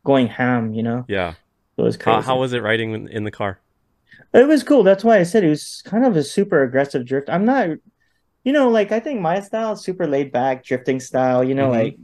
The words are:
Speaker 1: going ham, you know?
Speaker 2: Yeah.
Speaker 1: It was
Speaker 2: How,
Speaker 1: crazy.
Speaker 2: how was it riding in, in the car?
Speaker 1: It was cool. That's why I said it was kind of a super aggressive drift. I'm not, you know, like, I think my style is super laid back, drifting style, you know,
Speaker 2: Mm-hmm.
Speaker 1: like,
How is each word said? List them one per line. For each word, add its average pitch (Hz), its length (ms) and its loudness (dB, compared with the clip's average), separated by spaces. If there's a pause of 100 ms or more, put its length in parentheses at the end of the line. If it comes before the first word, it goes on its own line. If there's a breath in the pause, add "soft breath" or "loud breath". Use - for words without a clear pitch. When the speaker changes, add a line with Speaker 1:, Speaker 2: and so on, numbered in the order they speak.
Speaker 1:
going 135 220 2
ham, 117 460 -2
you 113 100 -4
know? 117 240 -4
Speaker 2:
Yeah. 90 260 -4 (440)
Speaker 1:
It - 40 -2
was 117 140 0
Speaker 2:
How, 113 200 0
Speaker 1:
crazy. 107 120 -2
Speaker 2:
how 131 120 0
was 131 140 -2
it 120 80 -2
riding 110 320 -2
in, 107 140 -8
in 110 160 -8
the 104 80 -6
car? 98 280 -6 (720 soft breath)
Speaker 1:
It 247 140 8
was 302 160 4
cool. 269 200 4
That's 190 200 4
why 226 140 4
I 180 60 4
said 190 200 2
it 160 60 4
was - 360 -4
kind 226 200 0
of 240 100 2
a 151 80 0
super 196 400 0
aggressive 135 440 -2
drift. 135 220 -4
I'm 185 160 0
not, 240 240 0 (760)
you 262 100 -2
know, 277 160 4
like, 214 220 2
I 220 80 0
think 269 200 -6
my 175 220 -2
style 220 320 -6
is - 100 -10
super 180 220 -4
laid 139 260 -2
back, 131 320 -2
drifting 131 360 -4
style, 127 440 0
you 131 120 -2
know, 135 140 0
Speaker 2:
Mm-hmm. 120 140 0
Speaker 1:
like, - 200 -4